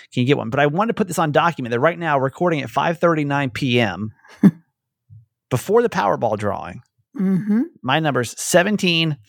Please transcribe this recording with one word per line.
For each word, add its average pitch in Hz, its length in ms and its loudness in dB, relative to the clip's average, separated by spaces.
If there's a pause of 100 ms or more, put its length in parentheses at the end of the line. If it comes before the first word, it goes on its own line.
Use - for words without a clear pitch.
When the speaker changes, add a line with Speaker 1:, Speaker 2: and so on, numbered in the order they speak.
(120)
Speaker 1:
can - 80 -2
you 123 60 2
get 139 100 4
one?" 113 140 -6
But 135 100 -2
I 147 60 4
wanted 175 220 0
to 233 100 -4
put 196 100 -2
this 175 100 -4
on 160 140 0
document 151 380 0
that 117 100 0
right 165 180 2
now, 156 200 0
recording 147 420 0
at 120 80 -8
five 156 300 -2
thirty-nine 143 520 0
P 120 300 0
M, 104 300 -2 (320)
Speaker 2:
<laughs> - 1080 -2
Speaker 1:
before 196 300 2
the 240 80 0
Powerball 107 480 0
drawing, 95 460 -6 (340)
Speaker 2:
Mm-hmm. 196 460 0 (200)
Speaker 1:
my 139 180 0
number's 131 380 -2
seventeen, 175 800 2 (120)